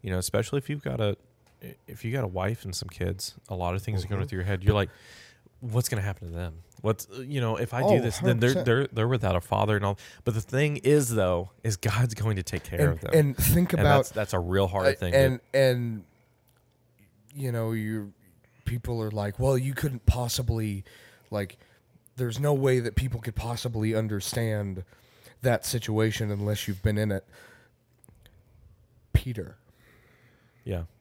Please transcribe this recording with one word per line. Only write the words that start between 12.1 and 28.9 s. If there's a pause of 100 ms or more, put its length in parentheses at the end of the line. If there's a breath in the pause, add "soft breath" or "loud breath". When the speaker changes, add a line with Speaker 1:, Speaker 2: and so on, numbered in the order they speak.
Speaker 1:
going
to
take
care
Speaker 3:
And,
Speaker 1:
of
them.
Speaker 3:
and
think
Speaker 1:
And
Speaker 3:
about
Speaker 1:
that's,
that's
a
real
hard
Speaker 3:
uh,
Speaker 1:
thing
Speaker 3:
and, (140)
Speaker 1:
to
Speaker 3:
and, (1300)
you
know,
you, (540)
people
are
like,
"Well,
you
couldn't
possibly, (460 loud breath)
like, (600 soft breath)
there's
no
way
that
people
could
possibly
understand (600 soft breath)
that
situation
unless
you've
been
in
it." (1900 loud breath)